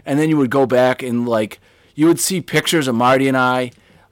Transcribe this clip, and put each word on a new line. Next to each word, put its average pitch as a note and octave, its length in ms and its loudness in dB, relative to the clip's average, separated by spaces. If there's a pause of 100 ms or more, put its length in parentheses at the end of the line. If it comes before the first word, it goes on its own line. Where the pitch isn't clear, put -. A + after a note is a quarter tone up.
And C#3 140 -2
then D#3 100 0
you D#3 80 2
would C3+ 120 2
go C3+ 160 2
back B2+ 380 0
and, A#2+ 240 -4
like, A2 320 -4 (360)
you D3+ 120 2
would E3+ 120 2
see F#3 220 -4
pictures D3+ 460 -2
of B2+ 80 -2
Marty C3 320 2
and C3 100 0
I, B2+ 340 -2 (400)